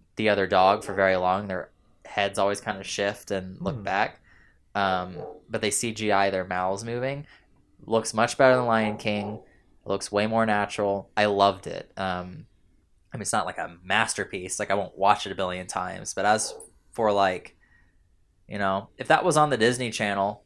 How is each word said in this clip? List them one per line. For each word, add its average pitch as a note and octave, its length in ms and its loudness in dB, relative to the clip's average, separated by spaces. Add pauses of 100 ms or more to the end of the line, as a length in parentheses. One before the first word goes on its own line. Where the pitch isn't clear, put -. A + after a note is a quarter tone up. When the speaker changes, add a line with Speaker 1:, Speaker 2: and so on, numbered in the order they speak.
(180)
Speaker 1:
the G#2+ 120 2
other G2 180 2
dog F#2+ 360 4
for G2+ 100 -8
very F#2+ 240 4
long. F#2 320 0
Their F#2 220 -8 (340)
heads G2+ 340 -2
always G2+ 220 0
kinda G2 220 -8
shift G2+ 480 -4
and F#2 280 -6
look F#2 160 -4
Speaker 2:
Hmm. G#2 80 -10
Speaker 1:
back. G2 380 -2 (520)
Um, F#2 440 -2 (320)
but A2 120 -4
they G#2+ 100 0
C A2+ 200 -4
G G#2+ 200 -2
I G2 180 4
their F#2+ 160 -2
mouths F#2+ 400 -4
moving. C3 400 -6 (600)
Looks A2 280 0
much A#2 240 2
better C3 180 8
than B2 100 0
Lion A2 320 2
King. G#2 420 -4 (460)
It - 40 -14
looks G2 240 -4
way G2+ 140 2
more A2+ 180 2
natural. G2+ 720 -2
I G#2 80 6
loved G2 420 4
it. E2+ 300 -10
Um, F#2 480 -6 (680)
I A#2+ 60 -12
mean, A2 60 -8
it's - 100 -6
not, G#2 120 0
like, F2+ 120 -8
a E2+ 260 -8
masterpiece. F#2+ 760 -2
Like, G#2 120 -2
I G2 40 2
won't G2 220 -4
watch G2+ 280 4
it G2 80 -6
a - 20 -8
billion F2+ 320 -4
times. F#2 460 -8
But F#2+ 120 -2
as A2 280 2 (400)
for, A2 180 2
like, G2 460 0 (880)
you - 100 -10
know, G2 400 -2
if B2+ 120 -10
that - 160 4
was E3 120 2
on D3+ 120 4
the C3 80 0
Disney A#2+ 340 2
Channel, G2+ 540 -2